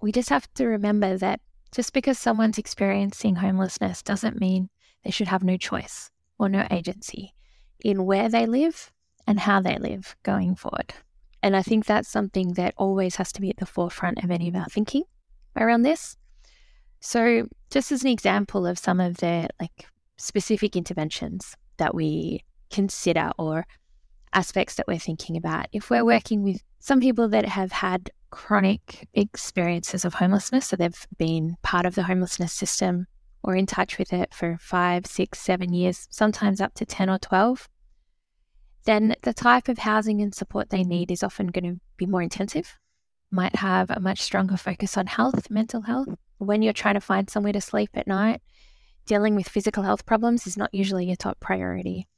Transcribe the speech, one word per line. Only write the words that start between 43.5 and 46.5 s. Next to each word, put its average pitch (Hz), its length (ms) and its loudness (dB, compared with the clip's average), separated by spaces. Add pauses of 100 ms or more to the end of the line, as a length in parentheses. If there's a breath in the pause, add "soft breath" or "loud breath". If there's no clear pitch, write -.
have 185 320 2
a - 100 -4
much 190 220 -2
stronger 190 340 0
focus - 420 -4
on 185 100 0
health, 247 420 0
mental 226 320 -2
health. 240 260 -4 (300)
When 208 240 0